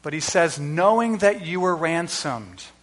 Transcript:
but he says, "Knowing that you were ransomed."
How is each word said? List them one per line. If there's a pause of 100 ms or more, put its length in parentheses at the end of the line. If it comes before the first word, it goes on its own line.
but
he
says,
"Knowing
that
you
were
ransomed." (220)